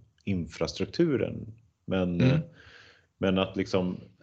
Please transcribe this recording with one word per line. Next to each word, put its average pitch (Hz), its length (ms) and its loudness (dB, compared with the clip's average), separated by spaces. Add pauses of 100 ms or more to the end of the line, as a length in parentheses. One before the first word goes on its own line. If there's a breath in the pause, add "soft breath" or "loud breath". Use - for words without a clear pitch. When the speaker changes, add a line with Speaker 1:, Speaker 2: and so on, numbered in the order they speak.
(240)
Speaker 1:
infrastrukturen, 92 1300 -2 (320)
men, 90 360 0
Speaker 2:
Mm. 127 100 6
Speaker 1:
eh, 156 80 4 (800 loud breath)
men 95 200 2
att 95 200 0
liksom, 92 420 0 (240)